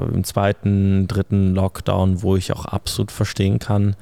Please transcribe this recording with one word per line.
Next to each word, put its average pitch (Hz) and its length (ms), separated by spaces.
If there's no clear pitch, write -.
im 92 100
zweiten, 98 840
dritten 98 460
Lockdown, 95 680
wo 95 140
ich - 180
auch - 100
absolut - 480
verstehen 104 460
kann. 101 440